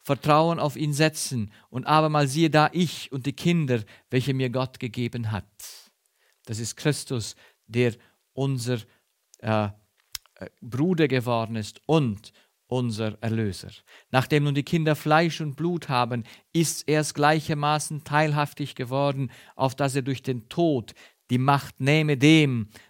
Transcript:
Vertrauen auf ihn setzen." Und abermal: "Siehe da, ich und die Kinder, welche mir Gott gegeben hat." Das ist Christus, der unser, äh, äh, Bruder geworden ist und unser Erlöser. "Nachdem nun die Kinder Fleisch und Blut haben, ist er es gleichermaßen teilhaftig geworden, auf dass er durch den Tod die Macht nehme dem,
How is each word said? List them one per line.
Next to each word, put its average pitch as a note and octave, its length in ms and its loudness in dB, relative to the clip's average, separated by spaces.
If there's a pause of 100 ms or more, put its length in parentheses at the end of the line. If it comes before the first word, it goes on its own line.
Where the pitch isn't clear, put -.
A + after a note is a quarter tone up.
Vertrauen D#3 580 2
auf G#2+ 180 -4
ihn D3 160 -2
setzen." C#3 600 -2 (180)
Und B2 160 -8
abermal: D3+ 420 2
"Siehe D#3 220 2
da, D3+ 220 4
ich - 400 -2
und C3+ 140 -8
die C#3 60 -2
Kinder, D3 500 0 (280)
welche B2+ 240 0
mir C3 160 -2
Gott B2+ 300 -4
gegeben A#2 520 -6
hat." - 580 -10 (560)
Das A2 120 -8
ist A2+ 180 -8
Christus, C#3+ 600 -4 (300)
der A#2 280 0 (380)
unser, B2+ 480 -4 (580)
äh, A2 300 0 (640)
äh, - 160 -16 (100)
Bruder D3+ 480 0
geworden A#2 480 -2
ist G#2+ 300 -10
und C3 460 0 (340)
unser A2+ 560 -4
Erlöser. A2 480 -4 (400)
"Nachdem C#3+ 340 2
nun C#3+ 100 0
die C#3+ 80 0
Kinder D#3 340 0
Fleisch D#3 440 2
und D3+ 160 -6
Blut E3+ 320 -4
haben, B2 360 -2 (280)
ist - 360 0
er D3+ 120 2
es D3 140 -4
gleichermaßen D3+ 920 0
teilhaftig D3 680 -2
geworden, C3+ 560 -2 (240)
auf C3 200 0
dass C#3 200 -2
er C#3 80 0
durch B2+ 200 -6
den B2 260 -6
Tod D3+ 460 0 (360)
die B2 80 4
Macht C#3 420 0
nehme D3 360 2
dem, C#3 520 4 (220)